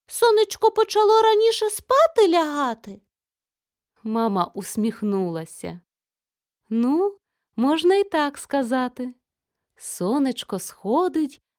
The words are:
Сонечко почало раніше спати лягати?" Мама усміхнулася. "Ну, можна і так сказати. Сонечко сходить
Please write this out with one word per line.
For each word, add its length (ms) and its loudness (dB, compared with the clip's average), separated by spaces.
Сонечко 640 2
почало 500 2
раніше 480 2
спати 580 2
лягати?" 720 -2
Мама 500 -2
усміхнулася. 1300 -6
"Ну, 500 0
можна 360 2
і 80 2
так 340 -2
сказати. 760 -4
Сонечко 840 -4
сходить 840 -4